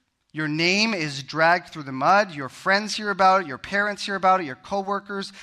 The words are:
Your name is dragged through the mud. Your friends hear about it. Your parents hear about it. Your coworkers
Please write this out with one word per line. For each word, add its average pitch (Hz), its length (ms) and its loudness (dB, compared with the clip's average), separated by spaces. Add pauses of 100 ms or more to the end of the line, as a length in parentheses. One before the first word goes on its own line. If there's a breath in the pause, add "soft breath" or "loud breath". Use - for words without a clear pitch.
(320)
Your 156 160 -4
name 185 440 0
is 151 300 -4
dragged 165 460 2
through 156 160 -12
the 135 80 -10
mud. 175 420 2
Your 139 140 -8
friends 196 480 -2
hear 208 140 -4
about 190 320 4
it. 170 40 -6
Your 131 120 -8
parents 202 460 -4
hear 202 120 -6
about 185 240 4
it. 165 60 -6
Your 127 100 -10
coworkers 196 760 -6 (100 loud breath)